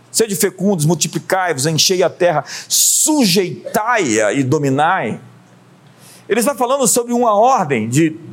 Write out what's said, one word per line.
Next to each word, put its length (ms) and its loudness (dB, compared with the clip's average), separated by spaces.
"Sede 240 -2
fecundos, 500 0
multiplicai-vos, 800 -2
enchei 360 0
a 80 2
terra, 340 0
sujeitai-a 1700 0
e 100 0
dominai", 760 0
ele 120 0
está 140 0
falando 340 0
sobre 240 -2
uma 220 2
ordem 540 2
de 280 0